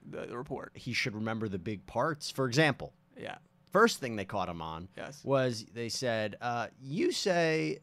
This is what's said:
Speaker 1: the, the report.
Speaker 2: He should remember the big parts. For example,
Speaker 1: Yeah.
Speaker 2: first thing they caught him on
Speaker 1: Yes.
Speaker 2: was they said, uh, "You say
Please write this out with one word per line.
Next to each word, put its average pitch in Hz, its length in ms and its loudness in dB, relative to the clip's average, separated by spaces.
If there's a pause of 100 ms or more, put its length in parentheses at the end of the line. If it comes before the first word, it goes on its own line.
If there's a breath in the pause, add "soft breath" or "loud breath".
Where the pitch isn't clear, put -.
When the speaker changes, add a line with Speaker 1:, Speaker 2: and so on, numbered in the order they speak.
Speaker 1:
the, - 220 -8
the 117 100 -8
report. 135 380 -8
Speaker 2:
He 120 180 -8
should 107 220 0
remember 110 340 -2
the 95 120 -2
big 101 260 -6
parts. 147 420 -2
For 135 180 0
example, 131 460 4 (240)
Speaker 1:
Yeah. - 200 -8 (340)
Speaker 2:
first 220 300 6
thing 117 160 -4
they 101 100 -2
caught 95 220 -2
him 85 120 -6
on 80 360 -6
Speaker 1:
Yes. - 280 -10
Speaker 2:
was 127 480 2
they 117 160 -6
said, 110 540 0
uh, 120 240 -2 (120)
"You 160 340 0
say 160 720 2